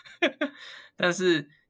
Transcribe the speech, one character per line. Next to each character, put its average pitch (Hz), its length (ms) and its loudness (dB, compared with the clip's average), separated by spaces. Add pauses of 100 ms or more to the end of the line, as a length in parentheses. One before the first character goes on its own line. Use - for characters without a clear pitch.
(200)
<laughs> - 760 -6
但 180 160 2
是 175 360 2 (220)